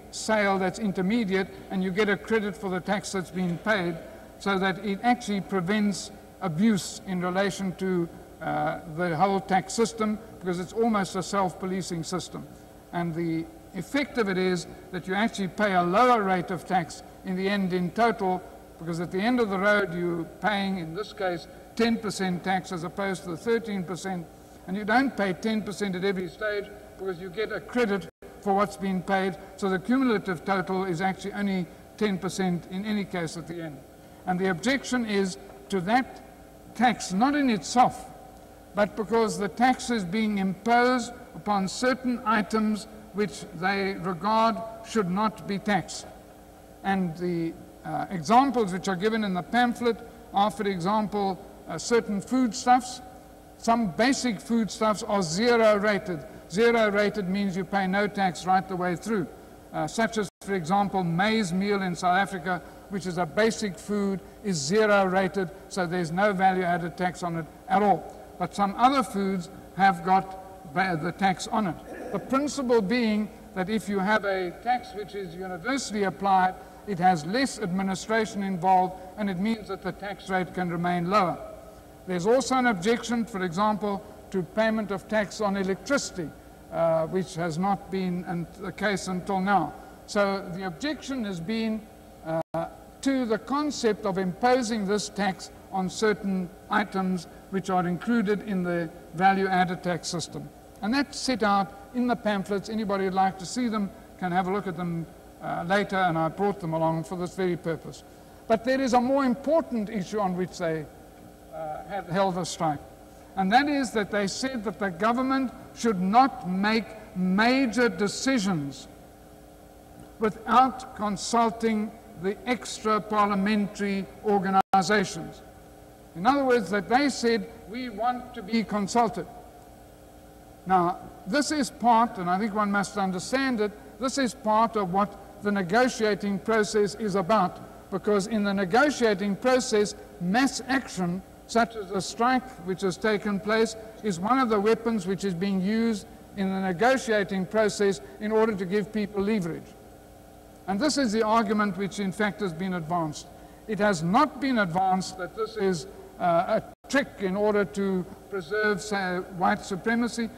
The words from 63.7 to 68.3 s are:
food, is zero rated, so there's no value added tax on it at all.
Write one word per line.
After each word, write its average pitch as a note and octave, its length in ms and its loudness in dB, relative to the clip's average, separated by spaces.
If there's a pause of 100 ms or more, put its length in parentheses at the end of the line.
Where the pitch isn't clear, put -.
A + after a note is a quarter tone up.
food, G3+ 420 -2 (240)
is F#3+ 140 0
zero G3+ 480 4
rated, F#3+ 440 2 (200)
so G3 160 -2
there's E3+ 260 -2
no G3+ 220 2
value F#3 300 4
added F3 340 -2
tax F3+ 260 -2
on E3+ 140 -4
it D#3+ 80 -4 (220)
at F#3+ 140 4
all. F#3+ 340 2 (240)